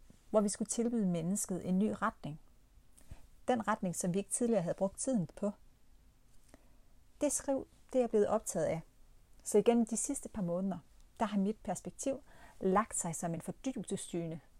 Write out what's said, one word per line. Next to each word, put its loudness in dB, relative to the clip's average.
hvor 4
vi 2
skulle -4
tilbyde 0
mennesket -2
en 2
ny 2
retning. -4
Den 2
retning, 0
som 0
vi 2
ikke -6
tidligere 2
havde 0
brugt -2
tiden 0
på. -2
Det 2
skriv, -2
det 4
er 6
jeg 0
blevet 6
optaget 0
af. 0
Så 2
igennem 6
de -4
sidste -4
par -6
måneder, -2
der 2
har 0
mit 2
perspektiv -4
lagt 2
sig -4
som -4
en -6
fordybelsesdyne -6